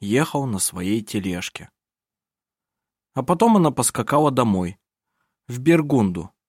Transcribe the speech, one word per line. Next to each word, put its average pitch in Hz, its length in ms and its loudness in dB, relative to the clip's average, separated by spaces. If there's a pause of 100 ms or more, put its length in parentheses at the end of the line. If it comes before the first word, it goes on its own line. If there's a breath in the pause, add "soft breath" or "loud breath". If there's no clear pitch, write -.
ехал 135 460 -2
на 104 120 -4
своей 95 440 -4
тележке. 90 680 -8 (1400)
А 131 100 -6
потом 202 360 4
она 156 140 4
поскакала 139 580 0
домой, 104 480 0 (680)
в 123 100 -8
Бергунду. 131 720 2 (180)